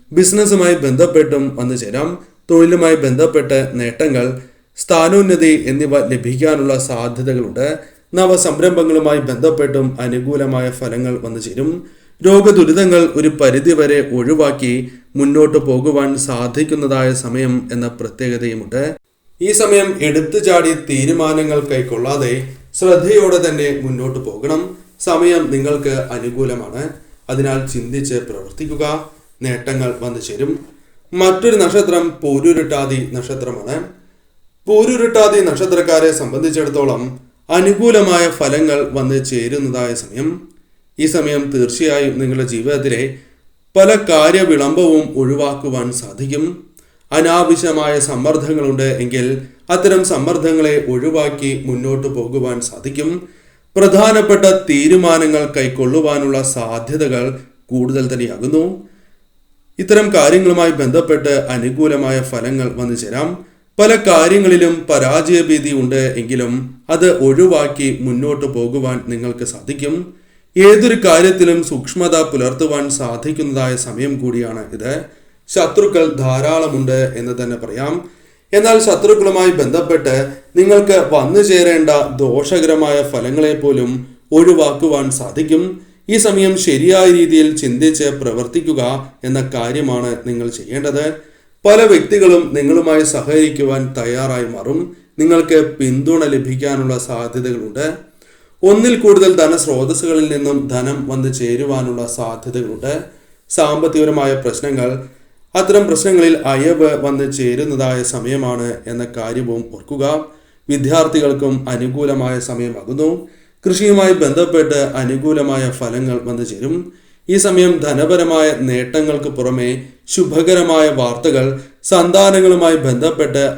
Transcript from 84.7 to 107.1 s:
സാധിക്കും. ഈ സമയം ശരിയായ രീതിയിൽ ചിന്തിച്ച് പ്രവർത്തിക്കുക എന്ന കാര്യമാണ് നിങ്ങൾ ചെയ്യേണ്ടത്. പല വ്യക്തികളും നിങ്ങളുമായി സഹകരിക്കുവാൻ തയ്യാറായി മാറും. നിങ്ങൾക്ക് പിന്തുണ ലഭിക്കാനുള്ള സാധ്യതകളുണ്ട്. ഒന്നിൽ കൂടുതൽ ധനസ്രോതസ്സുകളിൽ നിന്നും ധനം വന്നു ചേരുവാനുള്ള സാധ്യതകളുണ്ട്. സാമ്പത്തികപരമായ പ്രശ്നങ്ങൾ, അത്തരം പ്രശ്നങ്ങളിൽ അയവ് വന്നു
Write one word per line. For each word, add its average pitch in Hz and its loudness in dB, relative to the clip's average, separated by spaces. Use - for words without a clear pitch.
സാധിക്കും. 156 -2
ഈ - 2
സമയം 196 2
ശരിയായ 180 4
രീതിയിൽ 160 4
ചിന്തിച്ച് 147 0
പ്രവർത്തിക്കുക 131 -4
എന്ന 135 -2
കാര്യമാണ് 123 -4
നിങ്ങൾ 120 -6
ചെയ്യേണ്ടത്. 139 -6
പല 208 6
വ്യക്തികളും 180 4
നിങ്ങളുമായി 156 2
സഹകരിക്കുവാൻ 139 0
തയ്യാറായി 123 -4
മാറും. 120 -4
നിങ്ങൾക്ക് 165 4
പിന്തുണ 139 0
ലഭിക്കാനുള്ള 131 -2
സാധ്യതകളുണ്ട്. 120 -6
ഒന്നിൽ 220 6
കൂടുതൽ 196 6
ധനസ്രോതസ്സുകളിൽ 156 0
നിന്നും 143 -2
ധനം 131 -4
വന്നു 131 -4
ചേരുവാനുള്ള 123 -4
സാധ്യതകളുണ്ട്. 120 -8
സാമ്പത്തികപരമായ 151 0
പ്രശ്നങ്ങൾ, 127 -4
അത്തരം 196 4
പ്രശ്നങ്ങളിൽ 170 4
അയവ് 151 2
വന്നു 139 -2